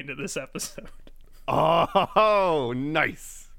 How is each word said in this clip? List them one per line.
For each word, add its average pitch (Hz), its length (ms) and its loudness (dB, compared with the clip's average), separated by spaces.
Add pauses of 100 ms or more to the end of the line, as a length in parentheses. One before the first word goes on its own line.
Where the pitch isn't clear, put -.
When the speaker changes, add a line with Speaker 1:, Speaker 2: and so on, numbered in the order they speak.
Speaker 1:
into 135 140 -10
this 139 220 -8
episode. - 520 -10 (580)
Speaker 2:
Oh, 170 1300 4
nice. 143 840 -2